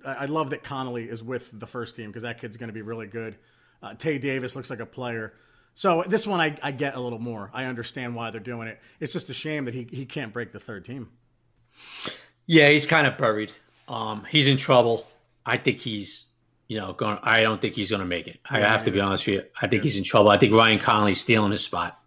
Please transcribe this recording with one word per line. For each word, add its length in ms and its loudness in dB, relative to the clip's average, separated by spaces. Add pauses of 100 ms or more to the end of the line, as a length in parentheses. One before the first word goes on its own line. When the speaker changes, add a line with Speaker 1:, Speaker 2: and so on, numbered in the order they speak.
Speaker 1:
I, 80 -6
I 120 -6
love 240 -2
that 140 -8
Connolly 440 -8
is 160 -10
with 340 -8
the 100 -14
first 280 -10
team 160 -12
'cause 120 -12
that 180 -10
kid's 160 -12
gonna 160 -12
be 80 -10
really 260 -10
good. 300 -10 (440)
Uh, 120 -14
Tay 240 -2
Davis 400 -4
looks 120 -12
like 120 -10
a 40 -8
player. 480 -8 (420)
So 320 2
this 200 0
one 140 0
I, 220 0
I 80 -4
get 240 -4
a 40 -6
little 200 -6
more. 340 -8
I 120 -6
understand 500 -8
why 160 -6
they're 100 -10
doing 260 -10
it. 120 -12 (200)
It's 140 -6
just 160 -8
a 40 -10
shame 320 -6
that 80 -6
he, 180 -8
he 140 -10
can't 280 -10
break 180 -8
the 80 -16
third 260 -14
team. 240 -12 (1400)
Speaker 2:
Yeah, 220 8
he's 180 6
kind 200 4
of 100 0
buried. 340 0 (360)
Um, 420 -8
he's 180 6
in 100 4
trouble. 500 4 (380)
I 120 0
think 220 0
he's, 460 -10 (420)
you 120 -6
know, 140 -8
gonna, 300 -2
I 180 4
don't 200 2
think 140 -4
he's 160 -4
gonna 140 -2
make 220 -4
it. 120 -16 (100)
I 100 0
Speaker 1:
Yeah, 100 6
Speaker 2:
have 140 2
to 80 0
be 60 0
Speaker 1:
yeah. 80 4
Speaker 2:
honest 200 0
with 100 2
you. 80 -4 (180)
I 60 0
think 160 0
Speaker 1:
Yeah. 60 0
Speaker 2:
he's 80 -2
in 60 -4
trouble. 260 6
I 80 10
think 160 6
Ryan 260 6
Connolly's 420 2
stealing 300 4
his 120 -2
spot, 440 -6